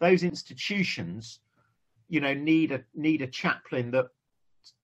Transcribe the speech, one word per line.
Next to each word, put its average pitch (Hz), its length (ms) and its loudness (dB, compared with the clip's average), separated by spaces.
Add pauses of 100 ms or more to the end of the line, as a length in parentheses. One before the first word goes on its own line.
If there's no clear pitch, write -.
those 175 240 6
institutions, 120 1120 -4 (720)
you 156 120 0
know, 139 140 0
need 156 380 2
a, 131 100 -4 (120)
need 151 280 0
a 131 60 -6
chaplain 127 640 -4
that 127 160 2 (760)